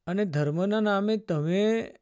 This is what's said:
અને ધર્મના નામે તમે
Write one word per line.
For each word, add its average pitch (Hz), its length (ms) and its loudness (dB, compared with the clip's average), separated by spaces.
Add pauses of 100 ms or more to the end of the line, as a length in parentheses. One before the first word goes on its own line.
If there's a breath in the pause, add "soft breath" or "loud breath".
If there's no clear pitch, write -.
અને 196 180 0
ધર્મના 165 540 0
નામે 208 380 2
તમે 202 840 0